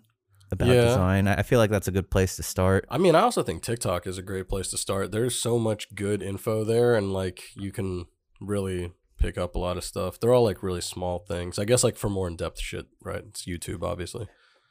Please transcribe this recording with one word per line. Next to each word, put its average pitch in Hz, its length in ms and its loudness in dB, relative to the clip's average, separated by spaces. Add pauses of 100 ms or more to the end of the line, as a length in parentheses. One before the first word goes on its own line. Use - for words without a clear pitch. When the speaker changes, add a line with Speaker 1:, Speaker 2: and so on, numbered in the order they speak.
(520)
Speaker 1:
about 92 160 2
Speaker 2:
Yeah. 123 140 8
Speaker 1:
design. 98 460 4
I, 98 120 2
I - 20 2
feel 123 160 2
like 107 140 4
that's 101 160 0
a 95 40 -4
good 92 200 0
place 95 240 2
to - 80 -8
start. 95 460 2
Speaker 2:
I 135 100 -4
mean, 175 160 6
I 175 60 8
also 226 200 2
think 87 220 -4
TikTok 101 420 -2
is 92 140 -6
a - 20 -10
great 95 260 -6
place 95 220 -4
to 101 80 -6
start. 98 340 -4
There's 117 240 0
so 120 220 0
much 110 380 -2
good 101 260 -2
info 98 420 -2
there, 120 320 4
and, 98 160 0
like, 95 300 -4 (140)
you 98 160 -8
can 92 340 -6 (340)
really 95 540 -4 (240)
pick 87 200 0
up 90 180 -4
a 87 40 -4
lot 90 180 -2
of 85 60 -8
stuff. 92 360 -6
They're 117 140 4
all, 123 100 6
like, 101 180 0
really 90 200 -4
small 90 380 -4
things. 87 380 -6
I 101 80 -2
guess, 120 180 4
like, 113 140 2
for 107 120 -4
more 95 180 -2
in-depth 85 320 -6
shit, - 260 -8 (160)
right? 92 260 -8
It's - 180 -14
YouTube, 87 360 -8
obviously. 87 460 -6 (440)